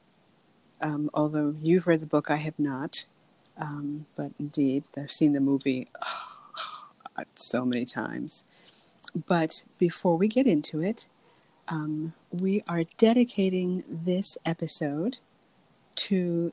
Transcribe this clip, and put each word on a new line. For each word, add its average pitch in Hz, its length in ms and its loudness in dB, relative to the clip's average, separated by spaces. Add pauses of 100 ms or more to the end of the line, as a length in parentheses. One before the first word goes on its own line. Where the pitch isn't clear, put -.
(800)
Um, 151 340 -2
although 151 480 0
you've 170 240 4
read 165 140 6
the 156 60 -10
book, 151 220 0
I 151 100 2
have 156 200 -6
not. 143 460 -2 (520)
Um, 147 500 -8 (100)
but 143 200 -6
indeed, 143 460 0 (160)
I've 147 140 -6
seen 151 200 4
the 143 60 4
movie 135 480 2 (160)
<sighs> - 1300 -10
so - 280 -2
many 123 200 0
times. - 580 -6 (840)
But 165 340 0 (160)
before 175 380 2
we 190 100 2
get 254 220 4
into 156 340 2
it, 214 240 -4 (640)
um, 156 460 -4 (180)
we 190 360 0
are 170 140 0 (160)
dedicating 190 880 4
this 180 560 -2
episode 165 760 -2 (760)
to 175 580 0